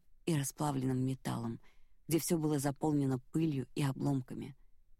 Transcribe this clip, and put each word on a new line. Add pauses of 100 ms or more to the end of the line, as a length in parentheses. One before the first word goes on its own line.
(260)
и
расплавленным
металлом, (480)
где
все
было
заполнено (120)
пылью
и
обломками. (440)